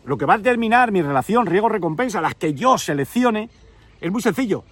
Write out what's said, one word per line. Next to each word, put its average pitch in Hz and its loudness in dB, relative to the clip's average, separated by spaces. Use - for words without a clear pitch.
lo 135 -4
que 143 -4
va 165 4
a 226 4
determinar 233 2
mi 185 2
relación 143 0
riesgo-recompensa, 202 0
las 151 -2
que 156 -2
yo 226 2
seleccione, 214 -2
es 170 -4
muy 220 -4
sencillo, 196 -2